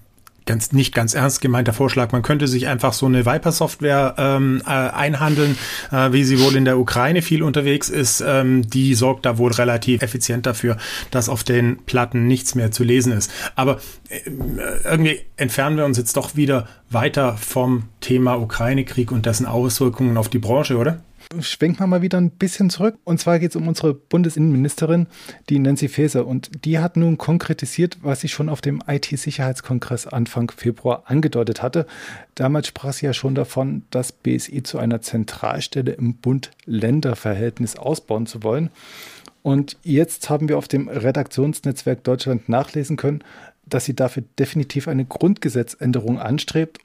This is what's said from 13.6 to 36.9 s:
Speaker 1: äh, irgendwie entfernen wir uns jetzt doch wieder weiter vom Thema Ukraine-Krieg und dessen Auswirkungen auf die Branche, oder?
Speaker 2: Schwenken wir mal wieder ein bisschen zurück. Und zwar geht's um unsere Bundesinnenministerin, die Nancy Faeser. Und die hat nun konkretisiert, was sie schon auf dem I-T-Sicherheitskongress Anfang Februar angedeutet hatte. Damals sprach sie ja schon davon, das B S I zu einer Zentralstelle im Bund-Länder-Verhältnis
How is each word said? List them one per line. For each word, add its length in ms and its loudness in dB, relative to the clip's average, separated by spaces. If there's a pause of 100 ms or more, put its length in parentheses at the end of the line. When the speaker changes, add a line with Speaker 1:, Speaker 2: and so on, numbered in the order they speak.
Speaker 1:
äh, 100 -10 (640)
irgendwie 380 2 (160)
entfernen 400 0
wir 80 2
uns 120 2
jetzt 200 -2
doch 180 -4
wieder 320 2 (220)
weiter 480 0
vom 460 0 (180)
Thema 360 2
Ukraine-Krieg 760 -2
und 120 0
dessen 200 0
Auswirkungen 720 0
auf 100 0
die 120 0
Branche, 360 2
oder? 240 2 (400)
Speaker 2:
Schwenken 400 0
wir 80 0
mal 160 2
wieder 160 2
ein 100 4
bisschen 400 0
zurück. 360 0
Und 140 0
zwar 200 2
geht's 160 -2
um 120 -2
unsere 280 2
Bundesinnenministerin, 1120 2 (420)
die 80 4
Nancy 300 2
Faeser. 400 0
Und 240 -4 (140)
die 120 2
hat 180 0
nun 220 4
konkretisiert, 840 -2
was 180 -2
sie 80 -6
schon 220 -4
auf 120 -4
dem 260 -4
I-T-Sicherheitskongress 1160 -4
Anfang 460 -2
Februar 540 -2
angedeutet 580 0
hatte. 240 -2 (480)
Damals 320 0
sprach 260 -8
sie 140 -4
ja 60 0
schon 200 -2
davon, 560 -4
das 220 -4
B 240 -2
S 120 -4
I 140 -8
zu 160 -8
einer 240 -2
Zentralstelle 920 -4
im 220 -2
Bund-Länder-Verhältnis 1600 -2